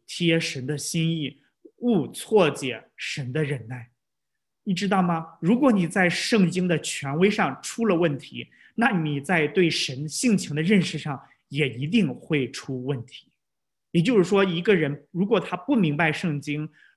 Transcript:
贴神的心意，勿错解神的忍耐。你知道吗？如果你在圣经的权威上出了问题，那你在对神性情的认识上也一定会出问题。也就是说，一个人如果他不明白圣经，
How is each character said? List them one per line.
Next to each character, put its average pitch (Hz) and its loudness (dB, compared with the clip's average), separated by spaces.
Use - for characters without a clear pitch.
贴 - 0
神 139 -6
的 147 -4
心 165 -2
意， 156 -6
勿 208 2
错 190 2
解 120 -8
神 - -8
的 156 -2
忍 135 -6
耐。 120 -14
你 196 -2
知 190 -4
道 190 2
吗？ 170 -2
如 208 2
果 262 4
你 180 2
在 180 2
圣 180 2
经 180 -2
的 160 2
权 - -6
威 196 6
上 180 -2
出 - -4
了 190 4
问 160 2
题， - -14
那 233 2
你 156 0
在 151 0
对 175 2
神 143 -4
性 214 2
情 - -4
的 147 -2
认 196 4
识 160 -2
上 139 -8
也 143 -2
一 123 -6
定 170 2
会 135 -2
出 127 -10
问 131 -4
题。 - -20
也 170 2
就 226 4
是 180 6
说， 196 4
一 170 -2
个 202 4
人 147 -2
如 175 -2
果 202 2
他 - -8
不 285 -2
明 160 2
白 160 2
圣 151 -2
经， 147 -6